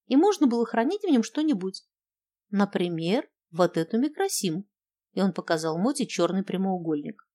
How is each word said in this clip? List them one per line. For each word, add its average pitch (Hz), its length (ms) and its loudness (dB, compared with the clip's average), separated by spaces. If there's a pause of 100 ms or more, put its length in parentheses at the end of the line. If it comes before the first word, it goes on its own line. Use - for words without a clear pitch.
и 254 100 2
можно 370 300 4
было 233 180 0
хранить 277 380 -2
в 381 80 0
нем 240 120 6
что-нибудь. 208 640 -4 (640)
Например, 185 800 0 (220)
вот 170 260 2
эту 170 220 0
микросим. 262 720 -2 (440)
И - 80 -4
он 190 120 2
показал 160 460 -2
Моте 240 280 -2
черный 180 380 0
прямоугольник. 170 920 -4